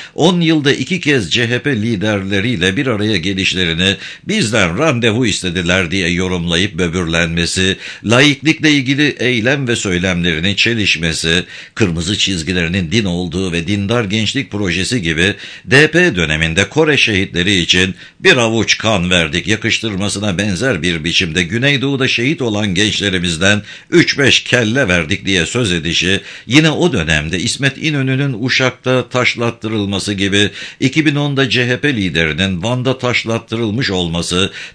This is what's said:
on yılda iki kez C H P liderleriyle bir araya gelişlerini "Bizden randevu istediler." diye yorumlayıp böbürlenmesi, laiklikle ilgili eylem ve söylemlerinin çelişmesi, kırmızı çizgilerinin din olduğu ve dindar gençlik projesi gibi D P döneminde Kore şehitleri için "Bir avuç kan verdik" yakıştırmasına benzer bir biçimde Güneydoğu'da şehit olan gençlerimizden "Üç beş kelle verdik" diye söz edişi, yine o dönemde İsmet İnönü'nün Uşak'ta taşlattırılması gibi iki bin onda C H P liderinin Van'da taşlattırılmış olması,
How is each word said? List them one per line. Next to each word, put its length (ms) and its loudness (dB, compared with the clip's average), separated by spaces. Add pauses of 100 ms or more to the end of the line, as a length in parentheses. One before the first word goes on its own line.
(140)
on 260 4
yılda 320 2
iki 280 -2
kez 320 0
C 160 0
H 100 0
P 180 -2
liderleriyle 1000 0
bir 100 -2
araya 300 0
gelişlerini 800 0 (320)
"Bizden 500 0
randevu 480 2
istediler." 640 0
diye 180 0
yorumlayıp 680 0
böbürlenmesi, 1000 0 (280)
laiklikle 680 4
ilgili 480 2
eylem 500 0
ve 80 2
söylemlerinin 800 0
çelişmesi, 880 0 (300)
kırmızı 440 -2
çizgilerinin 760 -2
din 120 0
olduğu 480 -2
ve 140 -2
dindar 380 0
gençlik 460 -2
projesi 520 -2
gibi 320 0 (300)
D 260 4
P 260 2
döneminde 520 0
Kore 280 2
şehitleri 600 2
için 360 2 (260)
"Bir 160 4
avuç 420 2
kan 320 0
verdik" 360 0
yakıştırmasına 920 -2
benzer 440 0
bir 220 0
biçimde 380 0
Güneydoğu'da 640 0
şehit 340 0
olan 320 0
gençlerimizden 880 0 (280)
"Üç 280 4
beş 260 2
kelle 440 0
verdik" 380 0
diye 200 2
söz 260 0
edişi, 480 0 (260)
yine 240 4
o 220 2
dönemde 460 0
İsmet 400 -2
İnönü'nün 600 -2
Uşak'ta 680 0
taşlattırılması 1040 -2
gibi 380 2 (300)
iki 260 2
bin 80 2
onda 360 0
C 180 0
H 120 0
P 160 0
liderinin 640 0
Van'da 360 -2
taşlattırılmış 920 -2
olması, 640 0 (220)